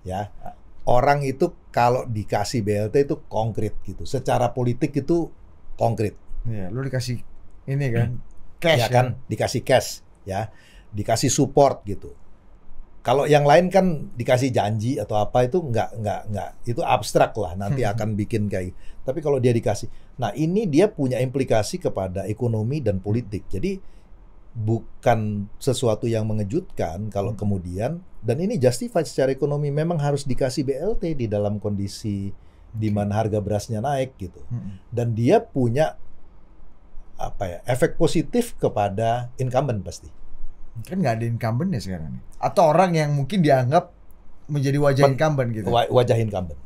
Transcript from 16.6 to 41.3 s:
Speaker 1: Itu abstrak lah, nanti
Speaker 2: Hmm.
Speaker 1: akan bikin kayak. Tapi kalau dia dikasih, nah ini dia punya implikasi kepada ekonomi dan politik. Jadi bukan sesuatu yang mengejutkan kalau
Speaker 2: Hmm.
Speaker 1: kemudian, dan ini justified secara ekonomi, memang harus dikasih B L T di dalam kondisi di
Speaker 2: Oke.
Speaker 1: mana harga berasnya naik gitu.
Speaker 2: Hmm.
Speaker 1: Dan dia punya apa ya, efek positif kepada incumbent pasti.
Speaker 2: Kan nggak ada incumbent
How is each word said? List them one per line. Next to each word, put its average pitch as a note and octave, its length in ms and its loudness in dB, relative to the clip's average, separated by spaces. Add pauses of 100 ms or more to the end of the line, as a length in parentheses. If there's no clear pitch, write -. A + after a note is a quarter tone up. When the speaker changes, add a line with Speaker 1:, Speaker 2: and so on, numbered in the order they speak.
Speaker 1:
Itu A#2+ 160 -2
abstrak - 520 2
lah, F2+ 200 -4
nanti G2+ 260 -2
Speaker 2:
Hmm. G#2+ 120 0
Speaker 1:
akan G#2+ 220 -2
bikin G#2 320 0
kayak. F#2 260 -4 (280)
Tapi D#3+ 200 -4
kalau D3 160 0
dia B2 140 4
dikasih, A2+ 380 0 (280)
nah A#2 140 -4
ini F3 360 0
dia D#3+ 200 4
punya C3+ 320 0
implikasi B2 600 0
kepada F#2+ 480 -4
ekonomi A2+ 540 -2
dan G2+ 200 0
politik. G#2 480 -4
Jadi F#3+ 320 -2 (720)
bukan A2 920 0 (100)
sesuatu A#2 500 0
yang A2 200 0
mengejutkan G#2+ 840 -2
kalau G2+ 240 -2
Speaker 2:
Hmm. - 80 -6
Speaker 1:
kemudian, G2 500 -2 (280)
dan A#2 200 -2
ini G3 200 -2
justified C#3+ 480 2
secara C3+ 240 0
ekonomi, D3 400 -2
memang D#3+ 260 0
harus C#3+ 280 0
dikasih C3+ 380 0
B C3+ 120 0
L E3+ 200 -2
T E3 200 0
di B2+ 120 -2
dalam G#2 300 0
kondisi G2+ 720 -4 (400)
di G#2+ 200 -4
Speaker 2:
Oke. G#2 40 0
Speaker 1:
mana G#2 240 0
harga G#2+ 220 0
berasnya G#2 420 -4
naik C3 360 -2
gitu. - 300 -14
Speaker 2:
Hmm. G#2+ 300 -8 (100)
Speaker 1:
Dan A#2 280 -2
dia B2 260 6
punya B2 560 0 (1200)
apa - 300 -4
ya, F2 200 -8
efek C3 280 2
positif - 600 2
kepada A2+ 800 0
incumbent B2+ 460 0
pasti. E2 260 -12 (720)
Speaker 2:
Kan F#3 180 -6
nggak C3 160 2
ada A2+ 120 -2
incumbent A#2 440 0